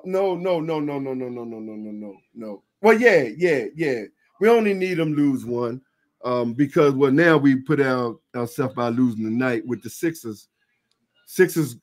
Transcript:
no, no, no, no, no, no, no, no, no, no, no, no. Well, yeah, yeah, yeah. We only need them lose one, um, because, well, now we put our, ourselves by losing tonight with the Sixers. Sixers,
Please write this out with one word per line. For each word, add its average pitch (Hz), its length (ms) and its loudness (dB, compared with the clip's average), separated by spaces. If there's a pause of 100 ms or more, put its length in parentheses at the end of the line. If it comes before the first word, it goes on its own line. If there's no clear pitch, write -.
no, 190 300 -2
no, 175 260 -2
no, 156 200 -4
no, 143 180 -6
no, 135 160 -6
no, 127 140 -8
no, 120 160 -10
no, 113 140 -12
no, 107 160 -14
no, 107 160 -14
no, 104 260 -14 (180)
no. 110 280 -14 (200)
Well, 220 180 6
yeah, 180 360 6
yeah, 156 280 0 (100)
yeah. 139 280 -4 (380)
We 208 80 4
only 220 260 4
need 185 200 -2
them 160 200 0
lose 135 320 2
one, 120 340 -4 (440)
um, 120 280 -2
because, 143 420 2
well, 135 180 2
now 160 240 6
we 139 200 4
put 143 240 -2
our, 127 360 0 (180)
ourselves 123 400 -6
by 120 140 -2
losing 117 360 0
tonight 117 420 -2
with 120 160 -8
the 113 80 -14
Sixers. - 580 -8 (800)
Sixers, 156 560 0